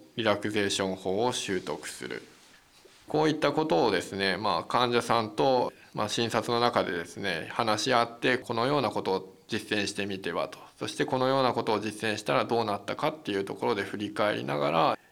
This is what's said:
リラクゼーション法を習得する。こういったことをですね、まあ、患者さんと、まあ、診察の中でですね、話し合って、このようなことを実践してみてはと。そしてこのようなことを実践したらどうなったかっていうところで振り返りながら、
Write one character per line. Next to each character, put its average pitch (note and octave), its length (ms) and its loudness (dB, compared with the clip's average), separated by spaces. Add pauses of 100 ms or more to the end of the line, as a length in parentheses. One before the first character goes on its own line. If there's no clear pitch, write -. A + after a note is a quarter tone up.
(160)
リ A2+ 80 -2
ラ G#2 120 6
ク G#2+ 140 -4
ゼ G#2 160 2
ー G2 40 0
シ G2+ 120 0
ョ F#2+ 60 0
ン F#2+ 80 -4
法 G2 280 0
を B2 80 2
習 F#2+ 280 -2
得 - 280 -6
す - 180 -10
る。 - 160 -10 (840)
こ D#3 160 2
う D#3+ 40 4
い D3+ 40 4
っ - 40 0
た D3 160 2
こ D#3 120 0
と D#3+ 220 4
を G#2+ 40 4
で F2 120 2
す - 100 -10
ね、 G2 240 2
ま G2 220 0
あ、 - 60 -4
患 A#2+ 260 2
者 A#2+ 100 4
さ A#2 220 2
ん G#2+ 80 -6
と、 C3 420 2 (220)
ま G#2+ 100 -2
あ、 G#2 40 -2
診 A#2 220 0
察 A#2+ 220 0
の A#2 80 2
中 A2+ 240 4
で G2 80 -2
で E2+ 140 -4
す - 100 -16
ね、 F#2+ 340 -4
話 A2 320 0
し B2+ 120 2
合 A#2 100 6
っ A#2 160 -6
て、 B2+ 180 2
こ - 160 -8
の A#2 120 0
よ C#3+ 140 2
う - 20 2
な G#2 80 0
こ G2+ 120 -4
と F#2+ 100 0
を F#2+ 220 -4 (140)
実 G#2+ 300 -2
践 G2+ 80 0
し - 80 -6
て G2+ 120 -2
み G2 120 -6
て F2 120 -4
は E2 160 -2
と。 - 120 -16 (200)
そ B2+ 80 -6
し - 80 -8
て - 120 0
こ C3 120 -2
の B2+ 80 2
よ C3+ 140 2
う - 20 4
な A#2+ 120 4
こ A2+ 100 -2
と A2+ 80 0
を G2+ 80 2
実 A2 280 -4
践 G#2 100 -2
し - 40 -8
た C#3+ 120 0
ら B2 100 4
ど A#2 180 2
う - 20 -2
な G2+ 120 -2
っ - 80 -14
た G#2+ 100 -4
か D3 140 -2
っ D#3 80 -4
て - 160 -6
い G2 60 0
う G2 60 -2
と G#2 100 -6
こ - 120 -4
ろ A#2+ 80 2
で G2 80 -2
振 G2 140 -6
り G#2 160 -6
返 A2 240 2
り A#2+ 80 -6
な C#3+ 140 -2
が D3 120 2
ら、 D#3 280 4 (140)